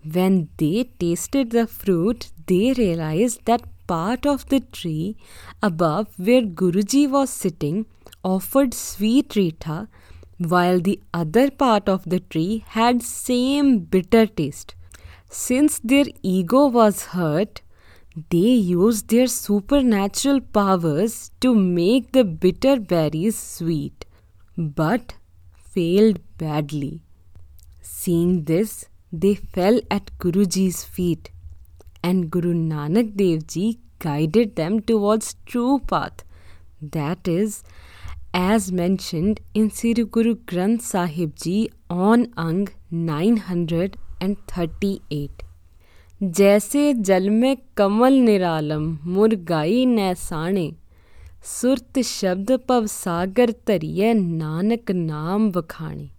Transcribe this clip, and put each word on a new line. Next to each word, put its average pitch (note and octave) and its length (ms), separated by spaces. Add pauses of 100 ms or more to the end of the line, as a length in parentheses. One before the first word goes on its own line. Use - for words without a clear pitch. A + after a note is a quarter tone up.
When F#3 460
they F#3 420
tasted G3+ 520
the A3+ 180
fruit, G3 640 (160)
they G3 240
realized F3+ 760
that A#3 160 (240)
part F#3 380
of C#4+ 240
the C4+ 120
tree E3+ 540 (460)
above E3+ 460 (100)
where A#3 240
Guruji G3+ 680
was C4+ 220
sitting F3 560 (380)
offered F#3+ 500
sweet A3+ 560
retha, E3+ 580 (520)
while F3+ 400
the F3+ 200 (140)
other F3 380
part A3+ 360
of F#3+ 220
the F3+ 100
tree F#3 500
had A#3+ 340
same C4 760
bitter F#3 440
taste. - 480 (560)
Since - 540
their C#4 220 (180)
ego F#3+ 420
was A3+ 400
hurt, E3+ 560 (680)
they F3 60
used G3+ 720
their B3 180
supernatural A3+ 1120
powers F#3+ 880 (120)
to B3+ 120
make F#3+ 580
the C4 120
bitter F#3+ 560
berries E3+ 580
sweet, D#3+ 680 (520)
but E3 560 (400)
failed F#3+ 640 (220)
badly. D3+ 640 (800)
Seeing F3 640
this, E3+ 400 (280)
they G3 220
fell G3 440 (120)
at - 260
Guruji's F#3 680
feet, - 460 (720)
and F3+ 260
Guru E3+ 240
Nanak E3 640
Dev E3+ 300
Ji G#3+ 320 (180)
guided D#3+ 580
them F3+ 240
towards G#3+ 560 (120)
true B3 400
path, - 360 (560)
that D3+ 480
is, G3 360 (680)
as F#3 400
mentioned F#3 680 (160)
in G#3+ 160
Sri A#3 220
Guru A3+ 420
Granth G3+ 480
Sahib F3 520
Ji G3+ 360 (180)
on G#3 480
Ang E3 300 (240)
nine E3 460
hundred F3 600 (240)
and G3 160 (140)
thirty-eight. E3 880 (800)
"जैसे G3+ 720 (160)
जल F#3+ 200
में A#3+ 260 (220)
कमल G#3+ 360 (140)
निरालम D#3+ 680 (180)
मुरगाई F#3+ 720
नैसाणे, F#3 840 (840)
सुरत B3+ 460 (120)
शब्द G3 400 (160)
पव A#3+ 180 (120)
सागर F#3+ 540 (160)
तरिये F#3 460
नानक F3+ 800
नाम F3 640
वखाणे." D3+ 640